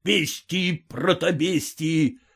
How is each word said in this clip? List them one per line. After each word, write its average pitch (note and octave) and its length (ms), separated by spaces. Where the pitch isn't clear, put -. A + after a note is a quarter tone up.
бестии, F3+ 840
протобестии!" D#3+ 1300